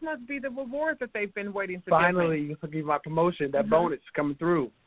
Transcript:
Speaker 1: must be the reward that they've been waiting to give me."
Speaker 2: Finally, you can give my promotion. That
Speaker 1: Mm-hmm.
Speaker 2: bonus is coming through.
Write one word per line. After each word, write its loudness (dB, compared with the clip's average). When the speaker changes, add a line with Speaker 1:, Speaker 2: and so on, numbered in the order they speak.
Speaker 1:
must -8
be -6
the -6
reward -4
that -6
they've -4
been -6
waiting -4
to -14
give 2
me." 6
Speaker 2:
Finally, 2
you -4
can -10
give -4
my 2
promotion. 0
That 2
Speaker 1:
Mm-hmm. 0
Speaker 2:
bonus 4
is -20
coming 0
through. 0